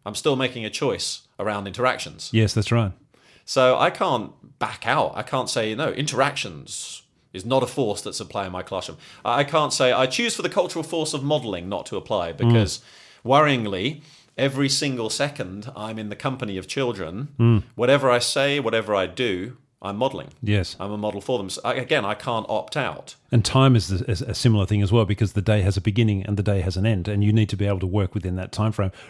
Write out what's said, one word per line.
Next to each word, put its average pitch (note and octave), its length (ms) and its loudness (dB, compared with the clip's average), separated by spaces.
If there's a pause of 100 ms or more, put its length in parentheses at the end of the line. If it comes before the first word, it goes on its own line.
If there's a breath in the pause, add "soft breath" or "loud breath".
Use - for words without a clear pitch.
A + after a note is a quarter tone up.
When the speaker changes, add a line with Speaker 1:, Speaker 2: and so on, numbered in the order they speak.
Speaker 1:
I'm G#2 100 -8
still C#3+ 200 2
making B2 300 -4
a G#2+ 60 -4
choice G#2+ 500 -4 (160)
around G2+ 300 -4
interactions. A#2+ 680 -4
Speaker 2:
Yes, A2 200 4
that's - 180 0
right. A2+ 200 2 (540 soft breath)
Speaker 1:
So B2+ 320 4
I E3+ 140 4
can't C3+ 400 -2 (260)
back A2 300 -6
out. B2 280 2
I G#2 60 -6
can't B2 280 -4
say, A2 260 -2
"No, C#3 160 -4
interactions A#2 1120 -4 (280)
is F#2 140 -10
not C3 160 4
a B2 60 -2
force G#2+ 340 -2
that's - 180 -8
at F#2+ 100 -12
play G2 180 -6
in F#2 40 -10
my F2+ 120 -8
classroom." F#2 340 -8 (260 loud breath)
I, A#2+ 180 0
I - 20 2
can't C#3+ 280 0
say, B2+ 200 2
"I B2+ 160 2
choose A3+ 280 -2
for - 60 -8
the - 80 -2
cultural E3+ 340 -2
force D#3+ 300 -4
of C#3 100 -4
modelling A2+ 460 -2
not G2 180 -6
to G#2 100 -6
apply," F2+ 360 -2
Speaker 2:
Mm. - 40 -12
Speaker 1:
because A#2 440 4 (420 loud breath)
worryingly, B2+ 800 2 (360 loud breath)
every C3+ 320 0
single B2+ 400 -2
second G#2+ 680 -6
I'm A2 240 -10
in G#2+ 100 -8
the G#2 60 -10
company B2+ 420 -4
of F#2 100 -10
children, A2+ 640 -6 (100)
Speaker 2:
Mm. A#2 240 6 (120)
Speaker 1:
whatever C3+ 340 4
I A#2+ 100 6
say, C#3+ 400 0
whatever A2 360 0
I F#2+ 100 4
do, G2+ 520 -4 (240)
I'm G2+ 140 -6
modelling. G#2+ 360 -4 (120)
Speaker 2:
Yes. G#2 340 0
Speaker 1:
I'm G2+ 140 -8
a G#2 60 -6
model G#2 240 -4
for B2+ 160 -2
them. G2 120 -4
So - 140 -8
I, A#2+ 120 0
again, C#3 280 0
I G2+ 100 -2
can't A2+ 360 -4
opt - 260 -4
out. A2+ 400 -6 (160)
Speaker 2:
And A2+ 140 4
time C3 320 6
is, F#2+ 120 0
is F#2+ 320 -2
a - 120 -4
similar G#2+ 320 4
thing G#2 160 2
as F#2+ 100 2
well, A2 140 6
because G2+ 280 0
the G#2 80 0
day G#2+ 200 4
has F#2+ 160 2
a G2 40 -2
beginning G#2 440 2
and G2+ 100 -2
the G2 80 0
day G2+ 180 2
has F2+ 140 -2
an F#2+ 100 0
end, G#2 220 0
and G#2 160 0
you G#2 80 6
need A2 180 6
to - 60 -2
be G2 100 0
able G2+ 140 0
to F#2 80 -2
work F#2+ 260 0
within F#2 220 -4
that F#2 160 -6
time G#2+ 220 0
frame, F#2+ 180 -2 (180 loud breath)